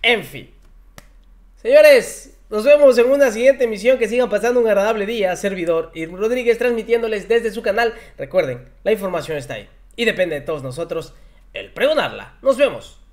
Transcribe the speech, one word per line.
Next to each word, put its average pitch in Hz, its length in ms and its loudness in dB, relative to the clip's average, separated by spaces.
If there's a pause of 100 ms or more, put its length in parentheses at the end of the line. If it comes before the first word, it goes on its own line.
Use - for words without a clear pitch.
En 226 220 0
fin. - 260 -18 (1040)
Señores, 285 800 4 (140)
nos 214 140 -4
vemos 285 340 6
en 240 120 4
una 277 200 4
siguiente 254 340 2
emisión. 220 320 0
Que 233 120 -2
sigan 240 200 0
pasando 226 320 0
un 226 60 2
agradable 208 400 0
día. 202 300 -2
Servidor 165 580 -4
Irving 165 220 -10
Rodríguez, 226 420 -2
transmitiéndoles 226 720 -2
desde 233 220 0
su 220 120 -10
canal. 226 320 -2 (240)
Recuerden, 135 500 -4 (140)
la 202 100 0
información 170 460 -2
está 131 160 -12
ahí. 107 160 -16 (260)
Y 233 80 -2
depende 180 300 -2
de 139 80 -8
todos 151 200 -8
nosotros 160 520 -10 (380)
el 101 200 -14
pregonarla. 180 680 -4
Nos 254 140 0
vemos. 220 440 -4 (120)